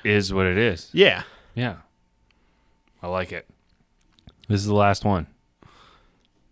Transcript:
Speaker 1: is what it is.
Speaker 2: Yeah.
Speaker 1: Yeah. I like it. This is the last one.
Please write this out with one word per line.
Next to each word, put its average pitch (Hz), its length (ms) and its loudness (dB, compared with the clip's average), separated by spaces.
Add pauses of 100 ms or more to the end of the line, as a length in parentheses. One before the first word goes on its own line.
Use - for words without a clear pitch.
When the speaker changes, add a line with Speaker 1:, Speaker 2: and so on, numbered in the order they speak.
Speaker 1:
is 101 300 0
what 95 100 2
it 92 140 0
is. 107 340 -2
Speaker 2:
Yeah. 143 300 2 (320)
Speaker 1:
Yeah. 117 220 -6 (1300)
I 87 40 -12
like 90 260 -6
it. - 140 -12 (1000)
This 101 120 0
is 104 60 -6
the 104 80 0
last 101 280 2
one. 92 260 -2 (1200)